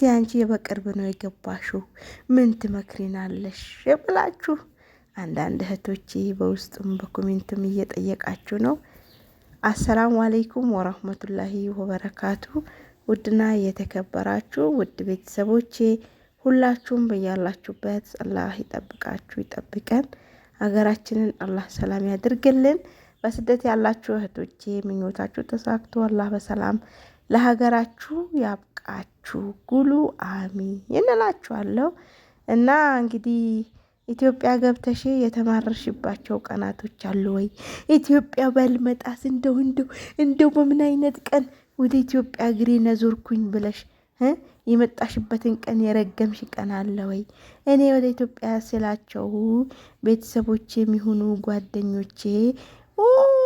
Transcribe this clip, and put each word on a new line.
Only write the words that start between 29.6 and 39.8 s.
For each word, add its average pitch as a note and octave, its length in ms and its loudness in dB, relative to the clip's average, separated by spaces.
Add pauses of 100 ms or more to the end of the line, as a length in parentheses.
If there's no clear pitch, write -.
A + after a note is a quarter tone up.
ጉሉ C4+ 240 4 (360)
አሚን F#3+ 480 -6 (180)
እንላችኋለሁ። F4 960 0 (580)
እና A#3 200 4 (260)
እንግዲህ A#3 480 -2 (680)
ኢትዮጵያ B3+ 500 2
ገብተሽ B3 440 0 (180)
የተማረርሽባቸው A3 1200 -2
ቀናቶች G3+ 640 -8
አሉ F#3+ 260 -2
ወይ? G3 140 -2 (440)
ኢትዮጵያ C#4+ 600 4
ባልመጣስ B3 760 0
እንደው፣ C4 340 0
እንደው፣ C4 280 0 (320)